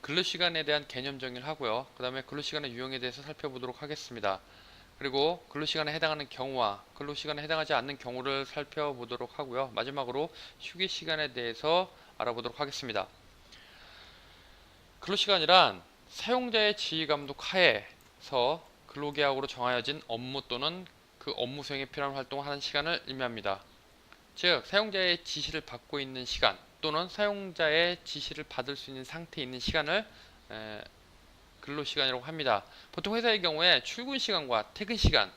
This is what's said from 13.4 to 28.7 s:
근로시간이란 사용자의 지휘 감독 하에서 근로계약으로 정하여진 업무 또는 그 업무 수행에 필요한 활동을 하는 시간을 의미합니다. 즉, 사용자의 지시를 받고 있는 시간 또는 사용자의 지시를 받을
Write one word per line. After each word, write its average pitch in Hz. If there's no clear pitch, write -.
근로시간이란 175
사용자의 220
지휘 160
감독 143
하에서 139
근로계약으로 143
정하여진 123
업무 127
또는 160
그 -
업무 135
수행에 135
필요한 139
활동을 139
하는 143
시간을 151
의미합니다. 117
즉, 170
사용자의 190
지시를 151
받고 -
있는 131
시간 107
또는 156
사용자의 175
지시를 147
받을 135